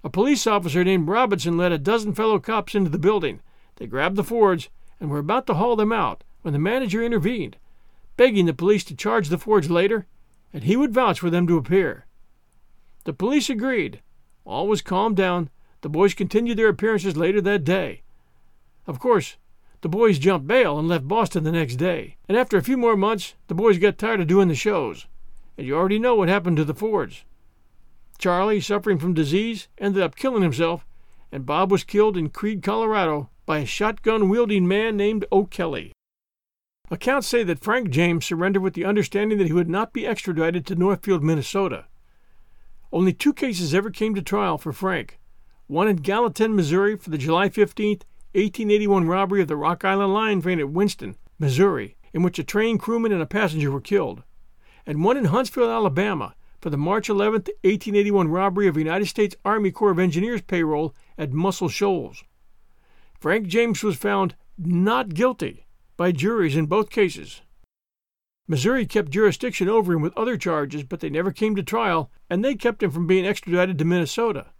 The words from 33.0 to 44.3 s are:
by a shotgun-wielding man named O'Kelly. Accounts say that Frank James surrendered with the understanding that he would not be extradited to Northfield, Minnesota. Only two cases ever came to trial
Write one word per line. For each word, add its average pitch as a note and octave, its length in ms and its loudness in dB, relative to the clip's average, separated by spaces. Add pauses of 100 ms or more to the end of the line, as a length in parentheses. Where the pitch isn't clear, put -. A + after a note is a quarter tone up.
by D3+ 140 -2
a C3+ 60 -4
shotgun-wielding G#3+ 1000 2
man G#3+ 280 0
named G#3 360 0
O'Kelly. E3+ 600 -2 (1000)
Accounts B3 360 -2
say A#3+ 180 0
that E3+ 160 -2
Frank A3+ 280 -2
James E3 380 0
surrendered F#3 360 0
with F#3 120 -4
the E3+ 100 -6
understanding G#3 540 0
that F#3 80 2
he D#3 80 0
would E3+ 160 2
not G#3 240 -4
be A#3 120 -4
extradited E3+ 600 -2
to F3+ 80 -6
Northfield, F3+ 480 0
Minnesota. D#3+ 640 -2 (1080)
Only F3 220 2
two D4 180 0
cases F3 420 -4
ever G3+ 160 0
came G#3+ 240 -4
to F#3+ 80 -4
trial F#3+ 360 -2